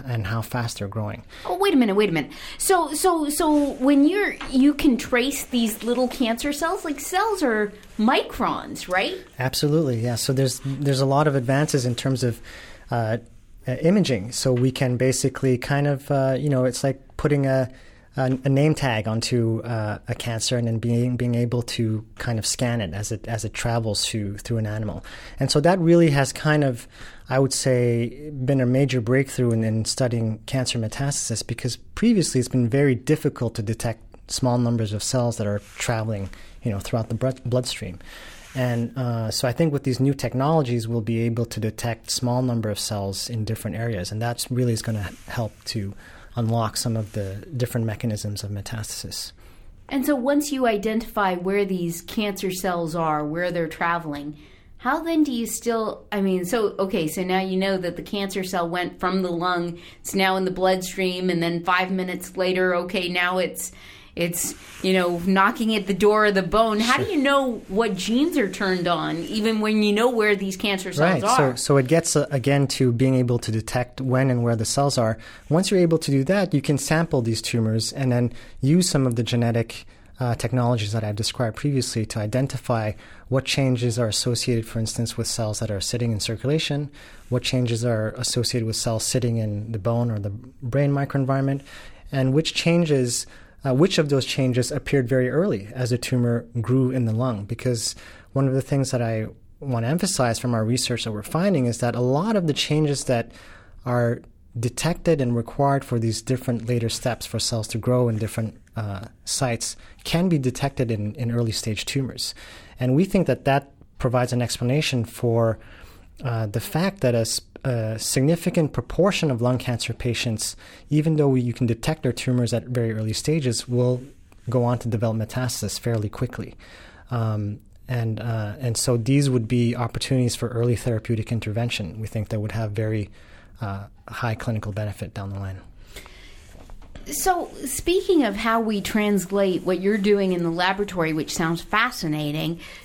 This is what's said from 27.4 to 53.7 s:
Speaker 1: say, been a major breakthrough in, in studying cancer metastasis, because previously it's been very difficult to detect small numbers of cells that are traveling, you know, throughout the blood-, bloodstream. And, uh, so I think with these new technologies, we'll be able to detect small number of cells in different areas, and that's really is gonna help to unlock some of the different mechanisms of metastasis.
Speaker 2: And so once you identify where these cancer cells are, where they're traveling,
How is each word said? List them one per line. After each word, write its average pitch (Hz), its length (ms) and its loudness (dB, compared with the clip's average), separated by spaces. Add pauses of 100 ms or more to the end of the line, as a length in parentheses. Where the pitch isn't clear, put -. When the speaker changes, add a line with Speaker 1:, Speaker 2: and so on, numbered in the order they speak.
Speaker 1:
say, 123 760 0
been 135 320 0
a 123 60 4
major 127 340 4
breakthrough 127 500 2
in, 113 120 2
in 110 220 0
studying 113 600 0
cancer 127 320 -2
metastasis, 117 680 -4
because 120 300 -4 (200)
previously 208 440 4
it's 120 100 0
been 120 200 2
very 139 260 4
difficult 143 600 0
to 113 80 -4
detect 110 380 -4 (300)
small 123 260 2
numbers 117 360 0
of 104 80 -4
cells 120 360 0
that 104 100 -2
are 104 120 0 (180)
traveling, 110 520 -2 (340)
you 120 80 0
know, 98 80 -2
throughout 113 300 -4
the 113 60 -2
blood-, 127 280 -2
bloodstream. 117 560 -4 (540)
And, 120 440 -2
uh, 117 340 -2
so - 160 -2
I 117 40 2
think 160 220 2
with 139 100 -2
these 127 160 0
new 139 140 4
technologies, 127 760 0
we'll 117 140 -2
be 113 200 -2
able 117 260 0
to - 120 -8
detect 110 520 -4
small 123 300 0
number 117 280 0
of 101 100 -4
cells 98 500 -4
in 113 140 -4
different 107 320 -4
areas, 113 360 -4
and 107 100 -4
that's 117 280 -4
really 123 240 2
is 110 80 -2
gonna 104 280 -4 (180)
help 110 240 -4 (140)
to 98 280 -6 (420)
unlock 113 420 0
some 117 180 -2
of 110 180 -6
the 101 320 -6 (120)
different 120 300 -2
mechanisms 104 560 -4
of 101 80 -8
metastasis. 104 800 -10 (580)
Speaker 2:
And 277 160 -2
so 294 100 4
once 285 360 0
you 262 160 0
identify 214 680 0
where 190 300 0
these 170 360 -4
cancer 202 500 -4
cells 175 440 -2
are, 151 300 0
where 170 260 -2
they're 165 160 -2
traveling, 156 720 -4 (400)